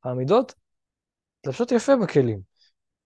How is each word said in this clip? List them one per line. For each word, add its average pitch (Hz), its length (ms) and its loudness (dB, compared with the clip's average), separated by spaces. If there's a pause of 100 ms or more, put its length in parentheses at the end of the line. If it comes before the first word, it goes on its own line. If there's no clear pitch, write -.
המידות 131 500 0 (840)
מתלבשות 180 320 -4
יפה 254 240 2
בכלים. 127 440 0 (640)